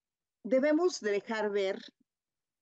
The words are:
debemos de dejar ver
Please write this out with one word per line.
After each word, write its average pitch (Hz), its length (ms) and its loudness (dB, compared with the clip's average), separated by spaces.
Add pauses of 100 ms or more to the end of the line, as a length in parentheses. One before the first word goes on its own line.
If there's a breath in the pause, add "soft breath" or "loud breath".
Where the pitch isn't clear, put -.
(440)
debemos 302 560 2
de 208 120 -2
dejar 214 360 -2
ver 196 320 -2 (800)